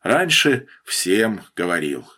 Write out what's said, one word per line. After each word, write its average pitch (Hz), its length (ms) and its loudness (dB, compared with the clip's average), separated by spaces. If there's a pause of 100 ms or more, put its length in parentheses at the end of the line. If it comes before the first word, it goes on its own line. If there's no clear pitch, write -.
«Раньше 147 680 2 (160)
всем 104 560 0 (160)
говорил». 82 600 -4